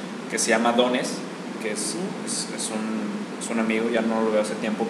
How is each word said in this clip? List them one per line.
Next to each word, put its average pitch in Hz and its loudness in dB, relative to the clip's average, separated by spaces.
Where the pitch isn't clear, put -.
que 113 -2
se - 2
llama 117 6
Dones, 123 4
que 110 -2
es, - -2
es, - -4
es - -4
un, 110 -4
es - -4
un 117 0
amigo, 113 2
ya 117 2
no 113 2
lo 110 2
veo 107 6
hace 107 0
tiempo, 110 0